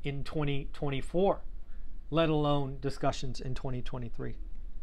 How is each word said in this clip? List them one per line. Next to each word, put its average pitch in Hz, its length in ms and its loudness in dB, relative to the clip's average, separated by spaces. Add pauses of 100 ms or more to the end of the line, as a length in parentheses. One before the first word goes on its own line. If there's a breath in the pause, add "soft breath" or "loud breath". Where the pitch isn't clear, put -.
in 139 220 0
twenty 143 480 0
twenty-four, 151 640 2 (720 soft breath)
let 160 180 4
alone 143 540 2
discussions 135 580 0
in 131 160 -2
twenty 131 260 -2
twenty-three. 120 540 -2 (460)